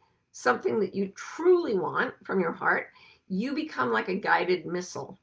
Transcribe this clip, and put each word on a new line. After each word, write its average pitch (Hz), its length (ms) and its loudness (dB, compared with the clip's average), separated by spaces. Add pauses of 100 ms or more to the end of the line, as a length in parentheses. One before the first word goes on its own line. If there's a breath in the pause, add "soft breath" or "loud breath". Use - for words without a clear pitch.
(320)
something 240 480 0
that 190 160 -2
you 196 200 -2
truly 339 600 2
want 160 460 -2
from 190 160 0
your 165 140 0
heart, - 340 0 (440 soft breath)
you 233 220 -2
become 277 380 -2
like 220 180 0
a 185 60 0
guided 170 500 2
missile." 185 580 -8